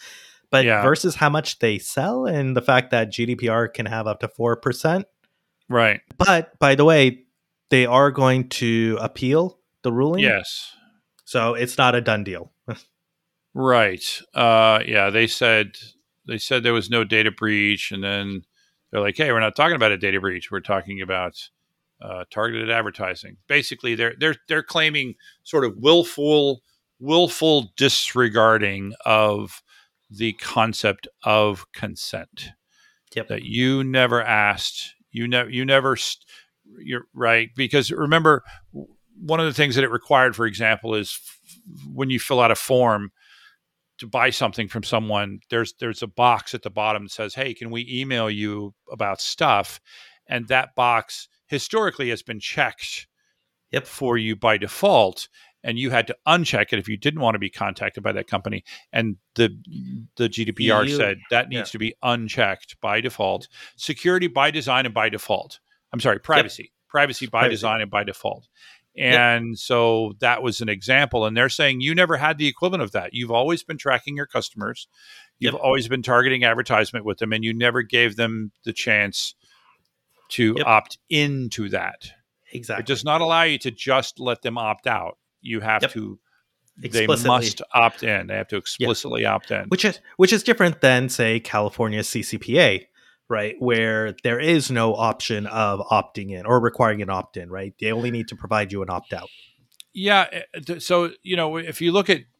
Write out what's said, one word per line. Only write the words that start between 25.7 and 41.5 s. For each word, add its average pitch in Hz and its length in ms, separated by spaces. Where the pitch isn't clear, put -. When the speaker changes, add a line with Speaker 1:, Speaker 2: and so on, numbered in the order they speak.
Speaker 2:
willful, 147 840
willful 156 800
disregarding 110 1160
of 107 580
the 107 240
concept 110 720
of 107 500
consent. - 760
Speaker 1:
Yep. 110 140
Speaker 2:
That 104 140
you 127 420
never 127 380
asked, 104 720
you 120 180
ne-, 123 220
you 127 160
never, 135 300
st-, - 280
you're - 340
right. 117 420
Because 131 360
remember, 156 520
w-, - 160
one 160 200
of 160 60
the 147 60
things 139 220
that 135 100
it 120 60
required, 127 440
for 113 120
example, 110 480
is 104 280
f-, - 360